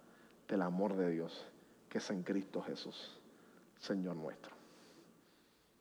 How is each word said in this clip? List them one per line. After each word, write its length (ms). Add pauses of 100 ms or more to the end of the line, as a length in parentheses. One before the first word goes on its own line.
(480)
del 140
amor 360
de 140
Dios 340 (420)
que 120
es 100
en 140
Cristo 380
Jesús, 560 (640)
Señor 380
nuestro. 360 (1300)